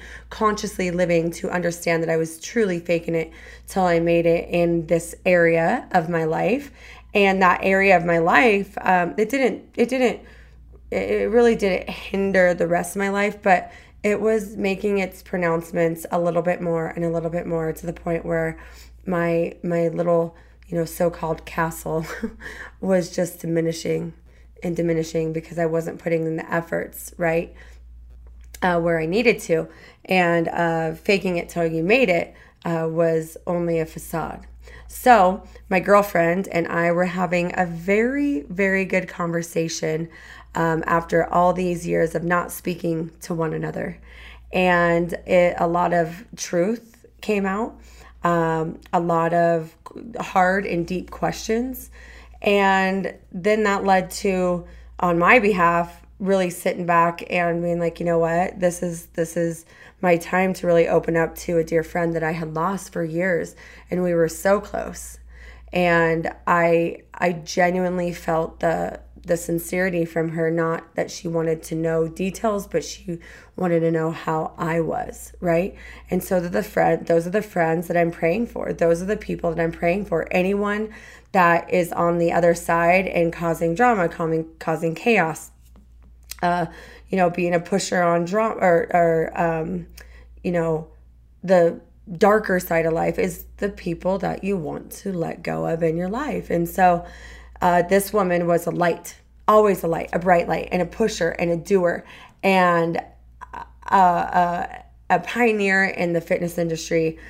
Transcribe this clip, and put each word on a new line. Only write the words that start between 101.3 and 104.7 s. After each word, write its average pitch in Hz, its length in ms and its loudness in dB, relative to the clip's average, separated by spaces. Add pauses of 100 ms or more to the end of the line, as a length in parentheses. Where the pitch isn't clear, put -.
a 170 60 0
doer, 175 460 0 (380)
and, 175 580 4 (540)
uh, - 420 -4
uh, 175 720 2 (440)